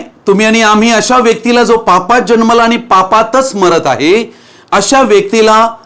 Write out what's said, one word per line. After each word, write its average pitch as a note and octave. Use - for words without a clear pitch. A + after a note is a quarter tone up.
तुम्ही G#3
आणि A3
आम्ही G#3+
अशा A3+
व्यक्तीला, A#3+
जो A3+
पापात A3+
जन्मला A#3
आणि A#3
पापातच A3+
मरत F3
आहे, D#3
अशा C4+
व्यक्तीला A3